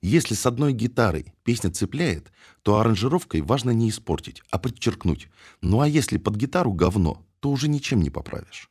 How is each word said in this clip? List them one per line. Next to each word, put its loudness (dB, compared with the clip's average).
Если 2
с -2
одной 0
гитарой 0
песня 0
цепляет, -4
то 4
аранжировкой 0
важно 0
не 2
испортить, -6
а -2
подчеркнуть. -4
Ну 2
а 4
если 0
под -2
гитару 0
говно, 2
то -2
уже 0
ничем 0
не 0
поправишь. -12